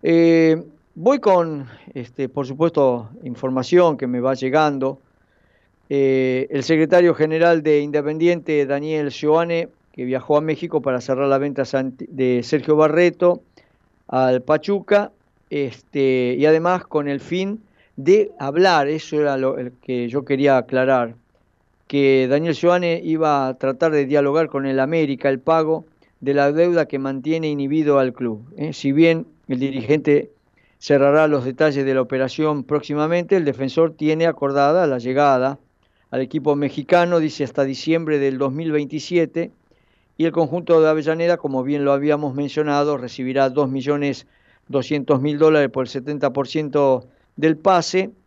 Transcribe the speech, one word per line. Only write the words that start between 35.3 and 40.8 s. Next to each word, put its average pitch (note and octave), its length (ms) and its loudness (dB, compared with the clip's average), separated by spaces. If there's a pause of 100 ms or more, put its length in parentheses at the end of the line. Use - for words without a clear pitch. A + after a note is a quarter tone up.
al B2+ 100 -4
equipo C#3+ 340 -2
mexicano, E3 640 0
dice, D3+ 260 -2
hasta C3+ 200 -2
diciembre D#3 540 -2
del C#3 180 0
dos C3 160 -2
mil D#3 200 -6
veintisiete, D3+ 800 -4 (640)
y D#3+ 80 0
el E3 60 -2
conjunto E3 500 2